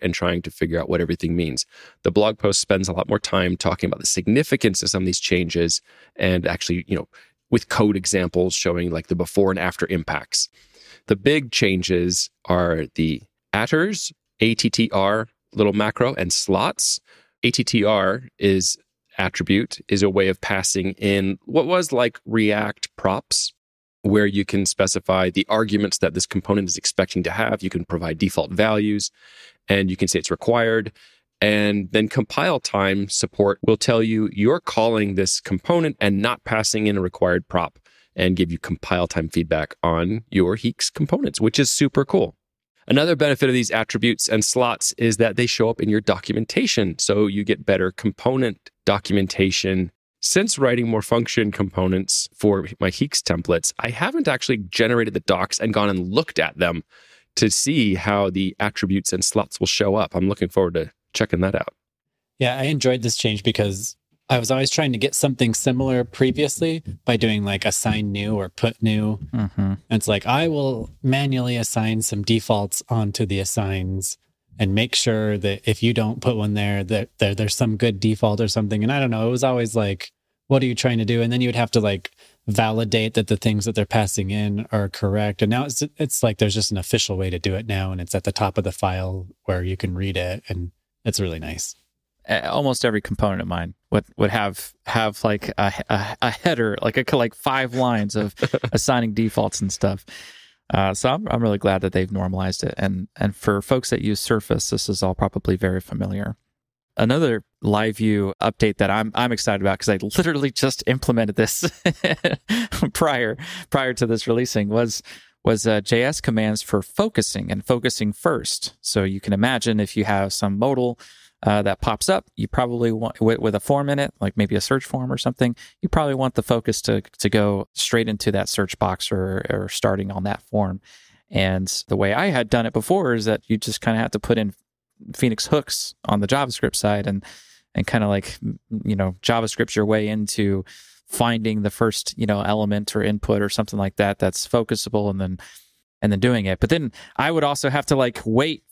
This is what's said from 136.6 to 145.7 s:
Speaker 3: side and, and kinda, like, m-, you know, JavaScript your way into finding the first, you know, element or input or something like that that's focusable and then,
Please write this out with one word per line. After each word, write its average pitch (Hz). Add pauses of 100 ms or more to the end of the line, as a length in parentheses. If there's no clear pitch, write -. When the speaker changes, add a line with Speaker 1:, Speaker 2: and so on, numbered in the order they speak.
Speaker 3:
side 104
and, 98 (500)
and 90
kinda, 107
like, 101
m-, - (240)
you 104
know, 92
JavaScript 117
your 107
way 107
into 101 (420)
finding 113
the 101
first, -
you 110
know, 101
element 104
or 107
input 104
or 104
something 107
like 98
that 101
that's -
focusable 110
and 98
then, 92 (640)